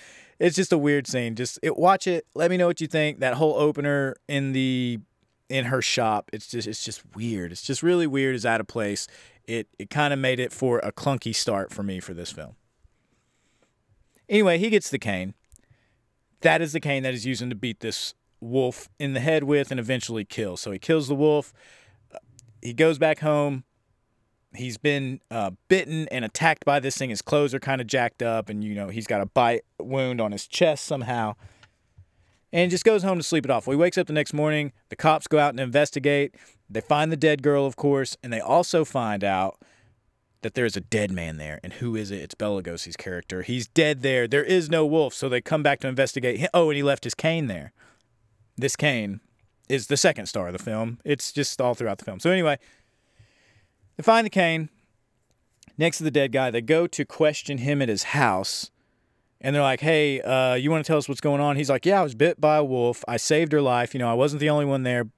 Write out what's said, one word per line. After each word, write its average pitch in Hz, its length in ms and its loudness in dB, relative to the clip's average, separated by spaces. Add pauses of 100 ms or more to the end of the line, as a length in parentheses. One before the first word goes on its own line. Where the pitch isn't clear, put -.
(400)
It's 170 160 2
just 185 160 0
a 170 60 4
weird 143 280 2
scene. 120 300 -4
Just, 120 260 -8
it, 156 140 -2
watch 185 320 4
it. 170 260 -2
Let 165 160 0
me 185 60 0
know 180 120 2
what 175 120 -2
you 160 80 -4
think. 151 320 0
That 127 140 0
whole 151 220 2
opener 143 600 0 (140)
in 139 240 -2
the, 127 460 0 (500)
in 131 160 -2
her 127 160 0
shop, 110 520 0
it's 107 140 -12
just, 117 200 -6
it's 110 160 -8
just - 200 -10 (100)
weird. 104 380 -6
It's 90 100 -14
just 135 220 -4
really 170 240 4
weird. 135 280 0
It's 117 100 -6
out 113 160 2
of 110 60 -8
place. 104 380 -4 (400)
It, 113 220 -6 (100)
it 101 120 -12
kinda 143 260 0
made 131 240 0
it 127 120 -4
for 123 280 0
a 104 120 -4
clunky 123 440 -4
start 98 360 -2
for 101 120 -8
me 95 160 -6
for 92 140 -14
this 87 180 -12
film. 69 240 -16 (1700)
Anyway, 202 280 6
he 208 120 0
gets 214 200 2
the 139 80 -4
cane. 95 360 -4 (1080)
That 160 220 4
is 156 100 -4
the 156 80 -4
cane 139 240 -2
that 131 80 -2
he's 120 140 -8
using 123 240 -4
to 120 60 -6
beat 110 260 -6
this - 340 -8 (240)
wolf 123 580 -2
in 139 160 -6
the 131 60 -2
head 156 240 2
with 143 260 2
and 131 100 -4
eventually 117 440 -4
kill. 98 340 -6
So - 140 -10
he 95 80 -8
kills 156 300 0
the 143 60 0
wolf. 147 380 2 (1080)
He 120 120 -10
goes 156 240 4
back 156 220 2
home. 147 460 0 (880)
He's 120 220 -10
been, 135 420 0 (100)
uh, 104 220 -4 (160)
bitten 160 420 0
and 127 140 -4
attacked 156 420 0
by 143 140 4
this 135 180 -4
thing. 131 120 -4
His 104 120 -6
clothes 147 320 2
are 135 60 -4
kinda 131 240 -2
jacked 120 380 0
up, 113 280 -2
and, 104 140 -6
you 107 100 -6
know, 101 140 -6
he's 104 200 -8
got 104 140 0
a 98 40 0
bite 120 380 2 (160)
wound 127 420 -2
on 107 100 0
his 101 160 -10
chest 156 380 0
somehow. 120 500 -4 (1160)
And 175 160 4
just 175 140 0
goes 214 200 -2
home 190 140 0
to 160 60 -4
sleep 156 220 0
it 131 60 -2
off. 117 140 0
Well, 139 120 0
he 156 40 4
wakes 175 160 2
up 175 100 -2
the 151 60 -6
next 151 200 -2
morning. 151 400 -2 (160)
The - 80 -14
cops 156 300 2
go 151 120 4
out 147 120 4
and 120 80 -8
investigate. 143 760 0 (340)
They 110 120 -4
find 151 300 2
the 160 60 -2
dead 151 240 4
girl, 143 240 4
of 135 120 -4
course, 139 440 0
and 120 120 -6
they 113 80 -4
also 165 420 4
find 107 400 -2
out 95 340 0 (840)
that 110 120 -6
there 123 120 2
is 104 100 0
a 98 60 -4
dead 104 300 -2
man 82 260 -6
there. 76 260 -12
And 92 100 -14
who 117 220 -6
is 104 160 -6
it? 98 80 -8
It's - 160 -14
Bela 104 260 -4
Lugosi's 85 360 -12
character. 90 460 -8
He's 120 260 -6
dead 151 320 4
there. 127 260 0
There 139 160 2
is 170 260 2
no 160 160 4
wolf, 147 280 2
so 135 160 -6
they 123 100 0
come 151 240 -2
back 139 180 2
to 135 60 -4
investigate 127 520 0
him. 170 140 -2
Oh, 170 160 6
and 147 60 0
he 143 80 -2
left 139 220 0
his 120 100 -6
cane 160 320 -2
there. 85 240 -8 (840)
This 135 180 -2
cane 110 460 -2 (480)
is 127 180 -2
the 143 80 0
second 135 300 2
star 92 220 -4
of 87 60 -8
the 92 100 -8
film. 113 420 -4
It's 147 260 -2
just - 300 -4
all 123 120 2
throughout 107 260 -4
the - 60 -16
film. 95 140 -10
So 170 120 0
anyway, 165 280 0 (1400)
they 160 80 -10
find 226 220 6
the 208 40 -4
cane 160 400 0 (1080)
next 165 220 2
to 160 40 -6
the 156 80 0
dead 135 220 2
guy. 131 180 2
They 117 100 0
go 156 240 2
to 156 200 -4
question 147 540 0
him 139 220 0
at 131 60 0
his 104 160 -2
house, 113 680 0 (720)
and 139 120 0
they're 143 80 4
like, 131 180 2
"Hey, 151 400 2
uh, 131 320 2
you 131 160 2
wanna 156 140 2
tell 156 160 2
us 139 100 -6
what's 127 100 -4
going 143 220 2
on?" 147 140 2
He's 139 140 -2
like, 131 160 2
"Yeah, 196 160 6
I - 20 4
was 139 100 -2
bit 147 260 2
by 151 180 6
a 151 60 4
wolf. 123 440 0
I 120 100 -2
saved 156 360 2
her 151 80 4
life. 123 340 2
You 131 40 -4
know, 120 100 0
I 117 40 2
wasn't 143 260 2
the 151 100 2
only 147 160 2
one 135 180 0
there." 123 240 0 (100)